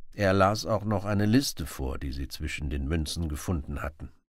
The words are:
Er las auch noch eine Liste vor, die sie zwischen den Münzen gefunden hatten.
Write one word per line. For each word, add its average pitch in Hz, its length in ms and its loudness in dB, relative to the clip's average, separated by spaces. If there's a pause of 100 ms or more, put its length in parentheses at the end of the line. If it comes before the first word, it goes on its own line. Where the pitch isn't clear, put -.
(120)
Er 98 200 2
las 98 320 4
auch 98 200 0
noch 101 200 0
eine 101 220 2
Liste 104 400 4
vor, 65 320 -4
die 67 140 -6
sie 67 160 -6
zwischen 73 420 -6
den 69 160 -2
Münzen 80 420 0
gefunden 71 540 -4
hatten. 69 300 -8 (160)